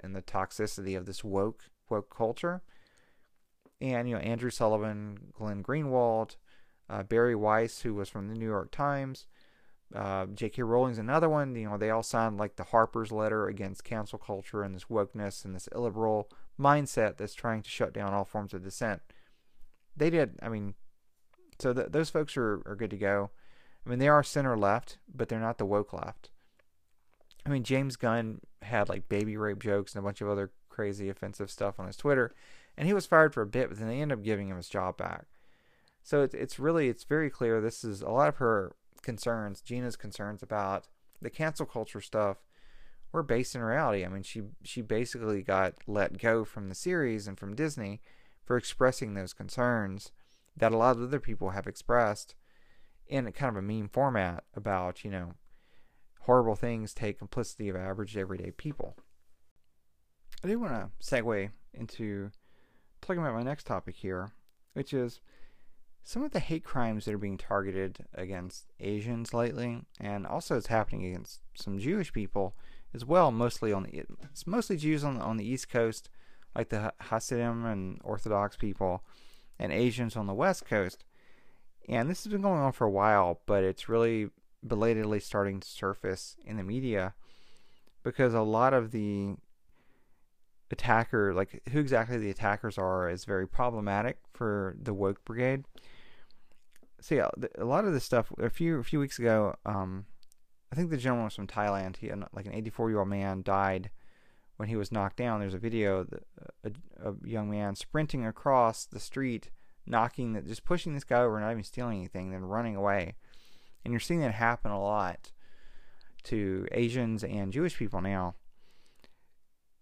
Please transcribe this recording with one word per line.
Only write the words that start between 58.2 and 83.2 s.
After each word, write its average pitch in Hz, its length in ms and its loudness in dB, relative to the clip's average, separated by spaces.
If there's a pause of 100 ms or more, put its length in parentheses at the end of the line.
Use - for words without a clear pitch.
people. - 440 -6 (1500)
I 175 40 -2
do 220 120 2
wanna 120 320 -2 (100)
segue 110 480 0 (240)
into 104 580 -6 (720)
talking 175 200 -2
about 135 140 0
my 117 80 -2
next 139 220 -4
topic 98 300 -4
here, 92 360 -4 (420)
which 139 200 -6
is 123 280 -2 (840)
some 247 200 -2
of 302 80 -2
the 185 80 0
hate 160 240 -2
crimes 113 420 0
that 110 80 -2
are 101 60 -2
being 98 180 -4
targeted 95 760 -2
against 92 640 -8
Asians 107 540 -4
lately, 120 480 0 (180)
and 101 260 -4
also - 320 -2
it's 104 100 -2
happening 107 380 2
against - 360 -8 (140)
some 98 220 -4
Jewish 160 340 -2
people 98 440 0 (380)
as 117 120 -8
well, 160 260 8
mostly 117 400 2
on 98 120 2
the, - 200 -8 (200)
it's - 240 -10
mostly 202 300 2
Jews 151 260 2
on, 135 180 0
on 110 160 -2
the 104 100 -2
East 131 220 -4
Coast, 117 400 2 (460)
like 120 140 -2
the 107 120 0
Ha-, 110 100 0 (100)
Hasidim 117 640 0
and 98 380 -2
Orthodox 104 540 0
people, 98 460 0 (560)
and - 120 -2
Asians 117 440 2
on 107 100 -2
the 98 80 -2
West 170 320 0
Coast. 98 400 0 (800)
And 120 220 0
this 185 140 -4
has 208 100 -6
been 196 80 0
going 190 180 4
on 135 120 4
for - 140 0
a 104 60 4
while, 98 540 6